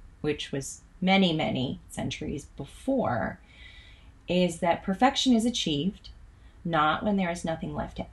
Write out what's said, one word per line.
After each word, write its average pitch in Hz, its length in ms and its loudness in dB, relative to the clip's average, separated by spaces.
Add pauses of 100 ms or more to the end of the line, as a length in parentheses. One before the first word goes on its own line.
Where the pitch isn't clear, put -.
(220)
which 147 300 -2
was - 300 -8 (200)
many, 185 320 4
many 156 460 -2 (100)
centuries - 560 -6 (120)
before, 139 800 -2 (880)
is 175 320 2
that 170 240 2
perfection 254 500 4
is 220 120 4
achieved 175 640 -2 (540)
not 160 400 2
when 202 140 2
there 180 140 0
is 175 120 -6
nothing 160 300 -4
left - 240 -6
to 185 160 -4